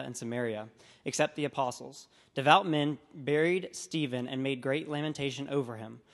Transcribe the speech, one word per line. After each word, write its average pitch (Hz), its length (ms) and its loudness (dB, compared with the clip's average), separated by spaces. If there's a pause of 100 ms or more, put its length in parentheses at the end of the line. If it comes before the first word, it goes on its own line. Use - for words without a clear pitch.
and 123 100 -10
Samaria, 117 520 -4 (360)
except 147 320 0
the 151 80 -2
apostles. 135 640 -4 (260)
Devout 156 320 8
men 151 300 2 (160)
buried 160 600 2
Stephen 127 540 -4
and 131 160 -2
made 135 200 -2
great 147 260 0
lamentation 147 640 -4
over 123 260 0
him. 113 240 -12 (140)